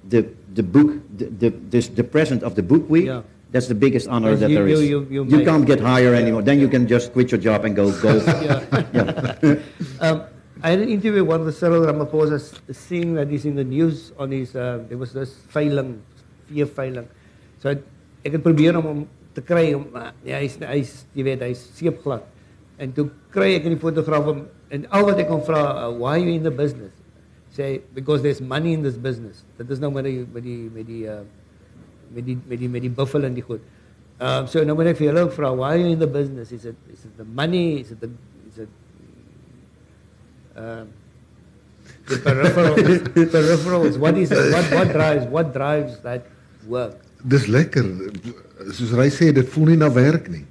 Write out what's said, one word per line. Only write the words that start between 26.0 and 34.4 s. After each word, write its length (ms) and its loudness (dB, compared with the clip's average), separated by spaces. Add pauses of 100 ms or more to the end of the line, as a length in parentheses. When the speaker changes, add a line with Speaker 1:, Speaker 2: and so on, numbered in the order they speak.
Speaker 2:
are 80 0
you 80 0
in 100 -2
the 100 0
business?" 360 -4 (680)
Sê, 240 -6 (120)
"Because 280 -2
there's 180 -2
money 340 -2
in 100 -2
this 180 -4
business." 420 -8 (140)
Dit 140 -14
is 80 -6
nou 120 -4
met 120 -6
die, 300 -6
met 100 -12
die, 300 -12
met 120 -14
die, 200 -12
uh, 140 -12 (960)
met 120 -10
die, 120 -8 (100)
met 120 -10
die, 100 -6
met 120 -6
die 80 -6
buffel 340 -2
en 100 -4
die 100 -10
goed. 160 -10 (600)
Um, 260 -4